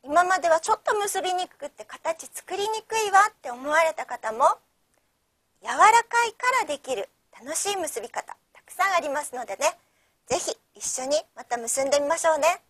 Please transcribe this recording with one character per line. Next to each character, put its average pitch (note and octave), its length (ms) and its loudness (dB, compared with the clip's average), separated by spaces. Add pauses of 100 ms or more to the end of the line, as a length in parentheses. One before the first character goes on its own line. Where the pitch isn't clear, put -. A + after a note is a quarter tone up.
今 D#4+ 160 4
ま F#4 160 2
で F4 80 -2
は E4 140 4
ち A4 100 -2
ょ - 40 4
っ - 100 -18
と A4+ 100 0
結 G4+ 260 -2
び F#4 120 -2
に F4+ 160 -4
く - 80 -20
く C#4+ 80 -12
っ C#4+ 40 -10
て - 140 -18
形 - 440 -8
作 - 280 -12
り G4+ 80 -2
に A4 240 -4
く A4 80 -6
い G#4+ 160 0
わ G4 180 6
っ - 120 -10
て C4 100 -10
思 B3+ 180 -10
わ D#4+ 140 4
れ D#4+ 100 2
た B3+ 120 -8
方 A#3 260 -8
も、 A#3+ 140 2 (1160)
柔 G3+ 60 -12
ら A#3+ 80 -4
か A4+ 500 4
い G#4+ 60 -6
か B4 180 -2 (120)
ら G4 40 -2
で D4 140 -6
き C4 160 -6
る G3+ 140 -6 (280)
楽 C4+ 200 -10
し G4+ 160 -2
い - 20 -2
結 E4 240 -4
び A#3+ 80 -10
方、 - 300 -10 (160)
た - 120 -20
く - 60 -20
さ F#4 180 0
ん F#4+ 40 0
あ E4+ 80 2
り D4 80 -4
ま C#4 140 -2
す B3 120 -12
の A#3+ 100 -8
で G3 120 -10
ね、 D4+ 200 0 (500)
ぜ C4 120 0
ひ - 180 -6 (180)
一 G3+ 140 -8 (120)
緒 C4 60 -6
に D4 100 2 (180)
ま A#3 80 -14
た A#3+ 140 -4
結 A#3+ 260 -2
ん C#4 60 0
で C#4+ 100 4
み C#4+ 80 0
ま E4 100 2
し E4 80 -4
ょ D#4+ 100 6
う D4 40 -2
ね。 E4+ 300 4